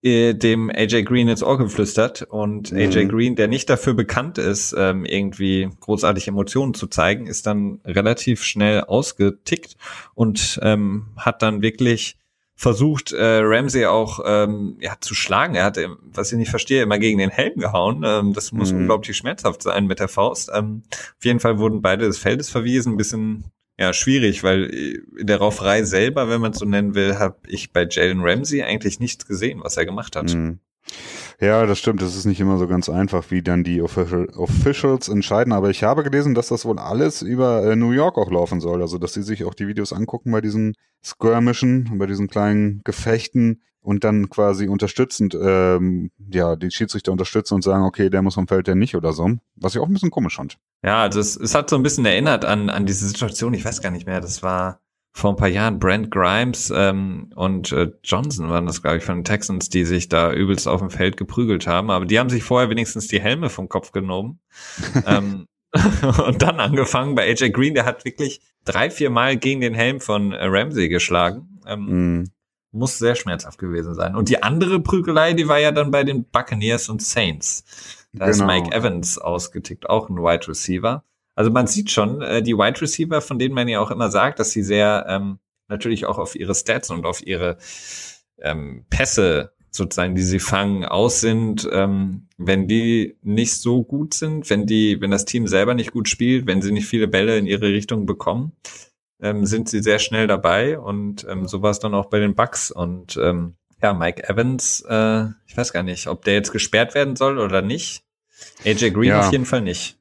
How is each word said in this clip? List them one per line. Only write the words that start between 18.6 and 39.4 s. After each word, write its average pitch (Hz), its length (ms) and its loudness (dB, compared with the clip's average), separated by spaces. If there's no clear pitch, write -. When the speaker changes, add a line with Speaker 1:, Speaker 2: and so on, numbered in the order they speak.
Speaker 2:
Mhm. 92 80 0
Speaker 1:
unglaublich 104 360 0
schmerzhaft - 460 -4
sein 98 240 0
mit 92 120 -2
der 95 80 0
Faust. - 460 -2
Ähm, 107 300 -4
auf - 80 -14
jeden 120 140 4
Fall 113 180 2
wurden 107 240 0
beide 98 240 2
des 98 140 0
Feldes 123 320 -2
verwiesen, 120 420 0
ein 101 40 0
bisschen 107 480 -4
ja, 92 140 0
schwierig, 117 520 2
weil, 95 200 4
äh, 65 460 -8
in 101 80 -4
der 104 120 4
Rauferei 101 440 2
selber, 113 460 2
wenn 117 120 0
man's 110 180 -4
so 104 60 -6
nennen 101 300 0
will, 98 240 2
hab 95 280 -2
ich - 260 -10
bei 87 160 4
Jalen 92 320 0
Ramsey 135 420 0
eigentlich 104 360 -4
nichts - 280 -6
gesehen, 104 360 -4
was 85 140 -6
er 85 80 0
gemacht 101 300 -10
hat. 82 180 -2
Speaker 2:
Mhm. 82 260 -2
Ja, 110 240 6
das 101 140 2
stimmt. 104 220 0
Das 92 140 -2
ist 95 100 -8
nicht 95 140 2
immer 95 180 2
so 90 100 2
ganz 90 200 0
einfach, 90 440 0
wie 90 100 0
dann 87 220 0
die 87 180 0
Official-, 87 560 -2
Officials - 720 2
entscheiden. 107 420 2
Aber 101 180 2
ich 95 140 0
habe 131 200 2
gelesen, 143 320 2
dass 120 120 0
das 120 180 -4
wohl 113 140 -2
alles 143 420 -2
über, 120 440 2
äh, 110 100 4
New 117 160 4
York 151 260 2
auch 92 140 0
laufen 87 300 0
soll. 87 200 -2
Also, 87 160 -4
dass 87 160 -6
sie 101 100 -6
sich 101 200 -6